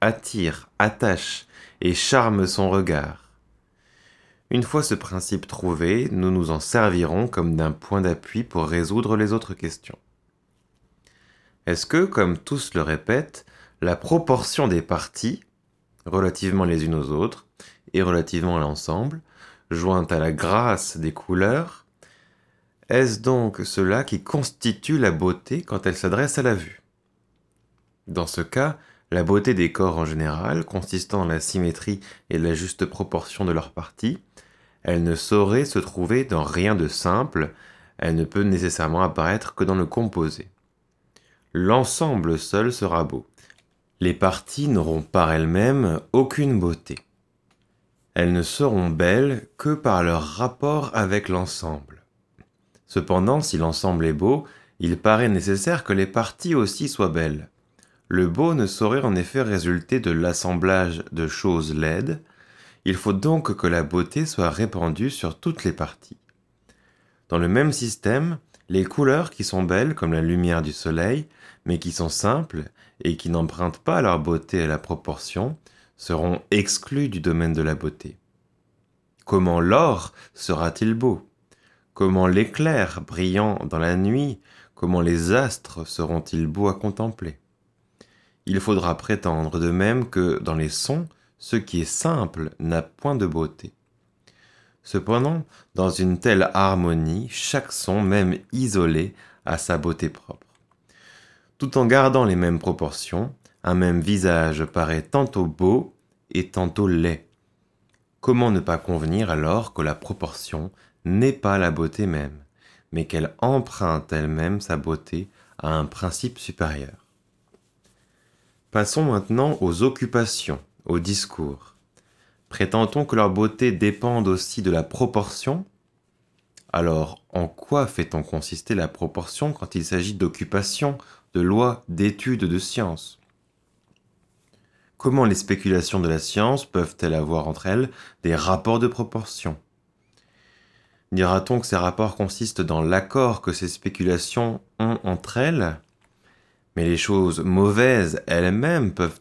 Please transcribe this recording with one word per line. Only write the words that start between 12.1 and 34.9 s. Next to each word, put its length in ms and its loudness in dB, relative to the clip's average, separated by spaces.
tous 360 -6
le 80 2
répètent, 640 -2
la 160 0
proportion 720 0
des 140 2
parties, 580 -4
relativement 580 0
les 200 0
unes 100 0
aux 160 -2
autres, 380 -4
et 100 2
relativement 540 0
à 40 0
l'ensemble, 600 -4
jointe 400 0
à 80 2
la 100 0
grâce 680 0
des 160 -4
couleurs, 720 -2
est-ce 320 2
donc 420 0
cela 400 0
qui 220 -6
constitue 760 -2
la 140 4
beauté 500 -2
quand 240 -4
elle 80 0
s'adresse 440 -2
à 40 0
la 120 4
vue ? 280 -8
Dans 180 -4
ce 140 -6
cas, 380 -2
la 100 4
beauté 320 4
des 160 2
corps 260 2
en 80 0
général, 600 -2
consistant 540 -4
dans 80 0
la 120 0
symétrie 600 -2
et 80 0
la 140 2
juste 340 -4
proportion 580 -6
de 80 2
leurs 180 -2
parties, 480 -6
elle 220 2